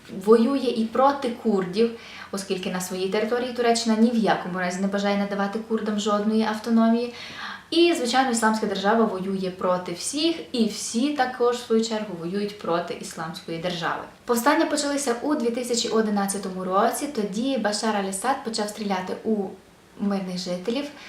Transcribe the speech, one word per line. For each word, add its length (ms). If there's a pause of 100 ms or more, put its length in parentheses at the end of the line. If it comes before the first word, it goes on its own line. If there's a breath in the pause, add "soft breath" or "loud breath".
(240)
воює 520
і 80
проти 460 (120)
курдів, 480 (420 loud breath)
оскільки 380
на 100
своїй 280
території 440
Туреччина 440
ні 140
в 60
якому 420
разі 220
не 60
бажає 300
надавати 420
курдам 420
жодної 420
автономії. 720 (560 loud breath)
І, 240
звичайно, 360
Ісламська 360
держава 380
воює 460
проти 420
всіх, 440 (160)
і 140
всі 440
також, 460
в 100
свою 180
чергу, 360
воюють 380
проти 360
Ісламської 640
держави. 440 (220)
Повстання 420
почалися 560
у 120
дві 160
тисячі 380
одинадцятому 760
році. 420
Тоді 520
Башар 380
Аль-Асад 480
почав 240
стріляти 560
у 200 (560)
мирних 380
жителів, 460 (240 loud breath)